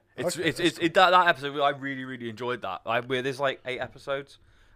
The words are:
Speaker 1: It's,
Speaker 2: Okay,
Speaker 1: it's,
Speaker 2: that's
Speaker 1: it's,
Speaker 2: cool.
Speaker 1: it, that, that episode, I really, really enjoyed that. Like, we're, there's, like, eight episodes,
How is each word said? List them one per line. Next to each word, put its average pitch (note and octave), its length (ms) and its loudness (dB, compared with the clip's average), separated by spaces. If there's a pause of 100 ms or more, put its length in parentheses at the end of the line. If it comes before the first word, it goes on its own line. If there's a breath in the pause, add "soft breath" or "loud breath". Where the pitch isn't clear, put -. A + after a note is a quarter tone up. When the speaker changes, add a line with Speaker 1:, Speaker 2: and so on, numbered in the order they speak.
(160)
Speaker 1:
It's, E3+ 200 -2
Speaker 2:
Okay, E3 120 0
Speaker 1:
it's, D3+ 100 -2
Speaker 2:
that's E3+ 100 2
Speaker 1:
it's, - 100 0
Speaker 2:
cool. E3+ 80 0
Speaker 1:
it, D#3+ 80 -2
that, F#3 160 8
that F3+ 180 8
episode, C#3+ 320 0
I C#3+ 100 4
really, C3+ 340 -8
really B2 240 -10
enjoyed A#2 340 -6
that. F#2+ 220 -8
Like, A#2+ 240 -2
we're, B2+ 140 -2
there's, C3 180 -4
like, C3+ 260 -2
eight B2+ 140 -8
episodes, C#3 580 -10 (380 soft breath)